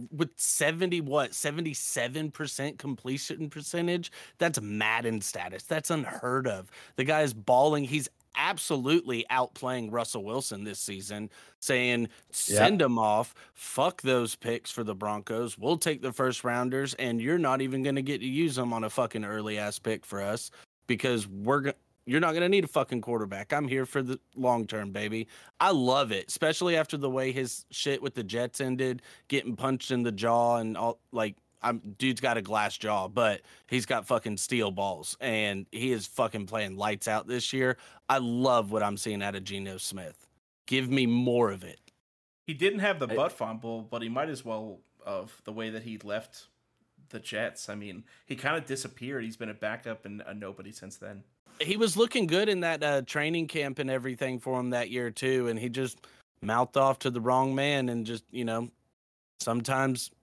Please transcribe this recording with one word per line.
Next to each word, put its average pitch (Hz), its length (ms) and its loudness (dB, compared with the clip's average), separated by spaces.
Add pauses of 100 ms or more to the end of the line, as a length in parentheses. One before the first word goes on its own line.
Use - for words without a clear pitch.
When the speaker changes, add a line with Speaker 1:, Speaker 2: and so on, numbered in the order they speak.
(120)
Speaker 1:
with 156 240 -2
seventy, 170 680 2
what, 139 320 0
seventy-seven 151 960 -2
percent 143 480 -6
completion 139 720 -6
percentage? 170 640 -2 (260)
That's 170 240 2
Madden 107 600 0
status. 92 420 -8
That's 160 260 -2
unheard 131 580 0
of. 95 220 -4 (260)
The 131 80 0
guy 151 200 4
is 139 100 2
balling. 135 520 6
He's 135 220 -2 (280)
absolutely 139 960 0
outplaying 127 600 -2
Russell 117 320 -2
Wilson 107 420 -4
this 104 140 -8
season, 104 520 -6 (280)
saying, 123 420 2
Speaker 2:
Yep. 117 80 -2 (220)
Speaker 1:
"Send 113 500 4
him 123 180 4
off. 110 340 4 (220)
Fuck - 480 -2
those 123 320 2
picks 120 340 -4
for 120 140 -6
the 107 100 -2
Broncos. 104 640 -4
We'll 139 200 2
take 151 260 -2
the 127 100 -4
first 131 300 0
rounders, 127 520 0
and 120 240 0
you're 147 200 2
not 135 220 2
even 135 200 -2
gonna 139 220 0
get 135 160 -2
to 117 80 -6
use 143 280 2
them 123 160 0
on 113 120 -2
a 110 80 -2
fucking 113 340 -2
early-ass 107 540 -4
pick - 260 -4
for 98 160 -6
us 101 300 -4 (340)
because 120 420 0
we're 104 340 0
go-, 139 120 -2 (320)
you're 131 160 2
not 165 120 4
gonna 175 160 2
need 196 140 6
a 151 40 -2
fucking 127 340 0
quarterback. 104 520 -2
I'm 147 140 0
here 131 180 0
for 139 160 -2
the 127 180 -4 (160)
long 123 300 2
term, 104 260 -6
baby." 107 360 -4 (320)
I 180 120 6
love 131 400 4
it, 98 180 -2
especially 165 480 2
after 156 200 0
the 139 120 0
way 131 220 0
his 127 400 -4
shit - 300 0
with 139 140 -4
the 120 80 -4
Jets 113 380 -4
ended, 127 400 -2 (260)
getting 127 280 0
punched 135 360 -2
in 123 120 2
the 120 80 0
jaw 117 460 4
and 110 200 -2
all, 117 220 -2 (120)
like, 110 240 -2 (260)
I'm, 117 180 0 (200)
dude's 127 220 0
got 120 160 2
a 110 40 0
glass 104 360 0
jaw, 107 320 -2
but 107 320 2 (260)
he's 123 180 0
got 113 220 -2
fucking 110 300 0
steel 110 340 0
balls, 92 480 -4
and 107 540 0
he 120 180 -2
is 107 160 0
fucking 110 380 0
playing 98 320 -4
lights 104 320 -2
out 107 180 0
this 120 240 -2
year. 127 240 2 (320)
I 135 120 4
love 120 520 4
what 107 100 2
I'm 101 140 0
seeing 101 260 -4
out 101 140 -2
of 98 80 -6
Geno 98 340 -8
Smith. 92 480 -10 (420)
Give 127 220 0
me 131 160 4
more 120 460 4
of 92 140 -10
it. - 140 -18 (680)
Speaker 3:
He 165 60 -6
didn't 190 260 0
have 190 200 2
the 127 100 -2
Speaker 4:
I 113 80 0
Speaker 3:
butt 151 160 2
fumble, 113 500 -6
but 117 180 -8
he 117 60 -6
might 135 220 -2
as 127 160 -8
well 110 340 -8 (260)
of 98 380 -8
the - 80 -12
way 110 180 -6
that 113 140 -8
he 113 140 -10
left 104 500 -8 (600)
the 113 100 -12
Jets. - 480 -6
I 104 80 -8
mean, 101 300 -12 (200)
he 135 120 -8
kinda 151 240 -2
disappeared. 131 640 -8
He's 113 120 -8
been 113 120 -8
a 107 40 -10
backup 110 520 -6
and 101 200 -12
a - 80 -12
nobody 98 380 -12
since 104 240 -16
then. 98 300 -16 (340)
Speaker 1:
He 156 160 0
was 208 220 4
looking 233 280 4
good 180 220 4
in 190 140 2
that, 165 200 0
uh, 147 200 4
training 156 460 0
camp 143 320 -4
and 135 100 -2
everything 131 500 -2
for 131 220 -2
him 123 80 -2
that 120 200 0
year, 120 220 -2
too, 127 380 2
and 113 100 -2
he 120 80 -4
just 127 400 -4 (340)
mouthed 117 360 2
off 135 220 6
to 135 120 0
the 120 80 -2
wrong 131 340 4
man 139 360 2
and 117 160 -2
just, 113 260 -6
you 123 140 -4
know, 113 260 -2 (680)
sometimes 127 720 0 (120)